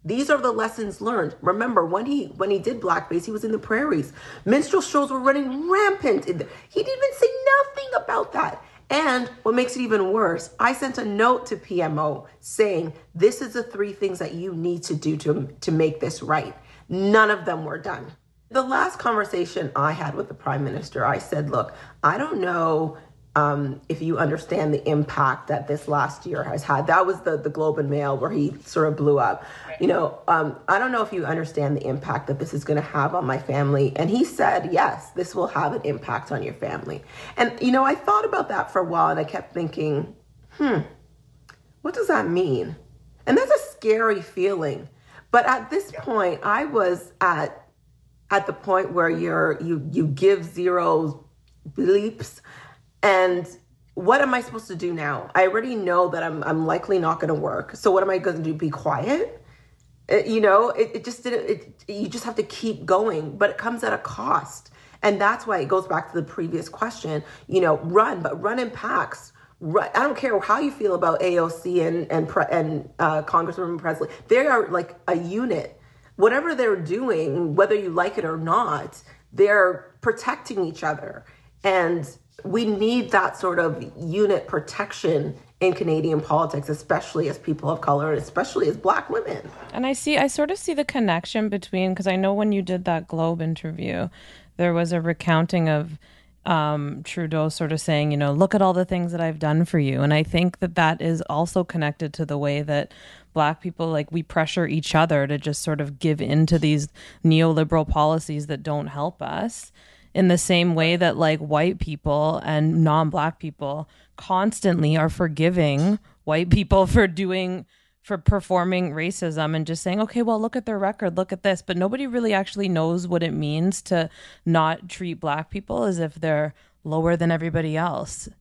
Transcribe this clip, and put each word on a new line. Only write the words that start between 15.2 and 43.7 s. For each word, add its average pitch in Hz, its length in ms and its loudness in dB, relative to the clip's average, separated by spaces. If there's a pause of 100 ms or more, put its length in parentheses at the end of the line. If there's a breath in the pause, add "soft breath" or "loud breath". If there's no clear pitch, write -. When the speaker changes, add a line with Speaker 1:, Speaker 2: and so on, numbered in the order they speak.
Speaker 1:
to - 100 -4
make 156 300 2
this - 220 -6
right." 156 340 -2 (320 loud breath)
None 202 420 4
of 190 140 0
them 160 220 -4
were 151 100 -8
done. 180 300 -10 (420)
The 262 140 0
last 262 360 -2
conversation 190 800 -2
I 147 160 2
had 156 220 -6
with - 140 -6
the - 60 -14 (100)
Prime 139 200 -2
Minister, - 400 -6
I 107 140 0
said, 143 320 -4
"Look, - 240 -2 (280 loud breath)
I 156 140 4
don't 277 240 -4
know, 165 560 0 (400 loud breath)
um, 143 440 0 (100)
if 156 100 -4
you 160 160 -2
understand 156 560 0
the 147 160 -2
impact 147 600 0
that 143 200 -4
this 147 180 -4
last 143 380 -2
year 135 180 -6
has - 220 -6
had." 143 220 0
That 170 180 4
was 180 160 -2
the, 160 160 -2
the 147 140 -4
Globe 156 280 -2
and 143 120 -2
Mail 143 260 0
where 147 140 -2
he 147 240 0 (100)
sort 156 240 0
of 147 80 -2
blew 143 220 4
up. 113 260 0 (240 loud breath)
Speaker 2:
Right. 156 140 -8
Speaker 1:
You 170 60 2
know, 175 300 0 (100)
um, 165 280 2 (100)
"I 190 120 4
don't 254 140 0
know 233 100 0
if - 100 -4
you 175 140 -4
understand 151 500 -2
the - 100 -4
impact 139 420 -4
that 143 100 -2
this 156 160 -6
is 143 100 -6
gonna 151 160 0
have 147 340 -2
on 180 120 -2
my 131 120 0
family." 139 580 2
And 165 120 0
he 240 160 4
said, - 480 0
"Yes, - 380 0
this 180 240 -6
will 175 140 0
have 156 260 -2
an 226 100 -4
impact 120 480 -4
on 117 100 -4
your - 120 -8
family." - 480 -8 (340 loud breath)
And, 233 240 2
you 247 100 2
know, 262 140 4
I 277 100 2
thought 415 300 2
about - 240 0
that - 240 -4
for 190 80 2
a 180 40 0
while 165 260 2
and 156 100 -2
I 156 40 0
kept - 280 -10
thinking, 156 640 -2 (400)
"Hmm, 254 220 2 (1040)
what 320 100 -6
does 466 160 -4
that 214 180 2
mean?" 160 500 -2 (500)
And 262 100 4
that's 508 140 4
a - 220 2